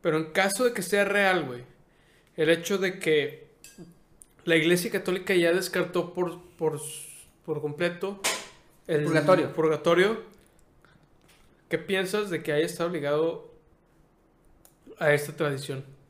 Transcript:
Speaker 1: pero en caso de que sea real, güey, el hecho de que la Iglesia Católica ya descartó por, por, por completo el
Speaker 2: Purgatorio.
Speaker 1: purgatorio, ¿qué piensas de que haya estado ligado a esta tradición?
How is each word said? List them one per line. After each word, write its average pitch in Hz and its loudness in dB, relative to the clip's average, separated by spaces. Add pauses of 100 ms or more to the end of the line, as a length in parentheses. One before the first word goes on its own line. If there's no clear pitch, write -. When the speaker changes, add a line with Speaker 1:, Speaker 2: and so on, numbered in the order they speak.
Speaker 1:
pero 160 0
en 156 -4
caso 196 2
de 240 4
que 202 -6
sea 202 2
real, 190 2
güey, 123 -10 (720)
el 160 4
hecho 170 2
de 185 -2
que 151 0 (960)
la 165 4
Iglesia 175 2
Católica 190 -2
ya 170 6
descartó 180 -2
por, 175 -4 (180)
por, 147 -2 (640)
por 151 -4
completo 175 -4 (680)
el 151 0
Speaker 2:
Purgatorio. 156 4
Speaker 1:
purgatorio, 170 2 (1500)
¿qué 160 -4
piensas 190 -4
de 165 -6
que 156 -4
haya 156 2
estado 170 -4
ligado 156 -2 (1500)
a 151 2
esta 147 0
tradición? 139 -4 (260)